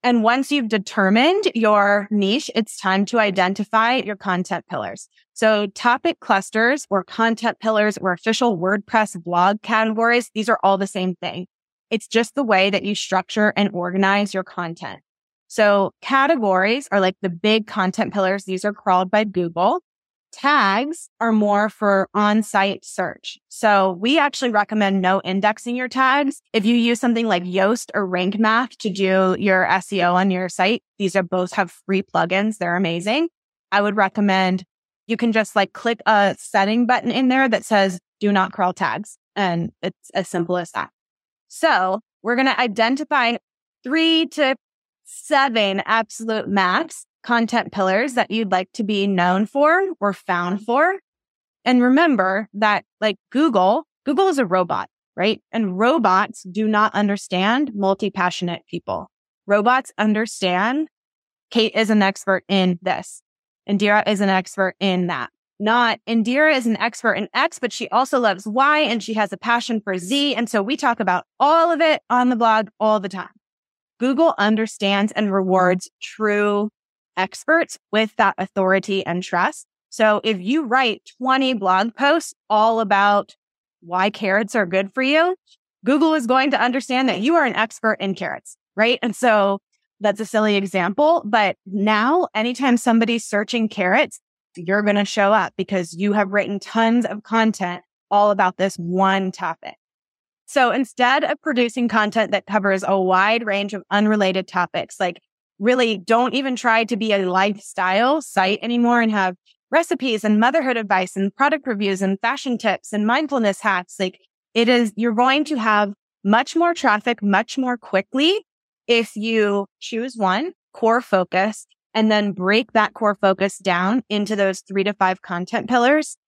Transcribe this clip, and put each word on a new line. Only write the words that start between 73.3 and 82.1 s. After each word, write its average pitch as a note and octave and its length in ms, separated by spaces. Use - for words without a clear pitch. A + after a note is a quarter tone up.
Google C#4 400
understands G#3 760
and G#3 200
rewards F#3 560
true G#3 680
experts D4 640
with G#3+ 240
that G#3+ 200
authority F#3+ 680
and F3+ 180
trust. F#3+ 420
So G#3+ 360
if G#3+ 160
you C4+ 240
write A#3+ 520
twenty C4 360
blog G3 420
posts D4 380